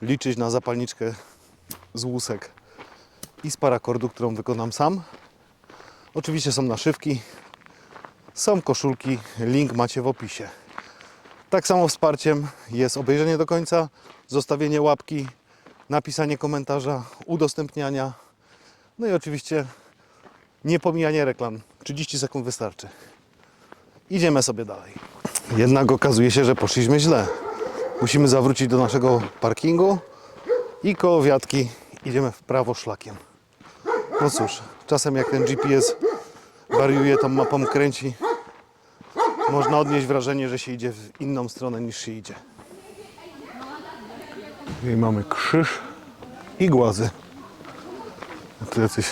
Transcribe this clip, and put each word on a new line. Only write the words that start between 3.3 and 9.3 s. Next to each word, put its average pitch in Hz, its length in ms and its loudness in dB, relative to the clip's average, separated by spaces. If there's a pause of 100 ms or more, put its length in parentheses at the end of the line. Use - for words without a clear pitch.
i 151 80 -8
z - 60 -8
parakordu, 120 520 0
którą 117 260 -4
wykonam 113 380 -4
sam. 170 280 0 (1120)
Oczywiście 151 380 -2
są 135 100 0
naszywki, 131 600 -2 (1120)
są 196 280 2
koszulki, 131 580 -2 (200)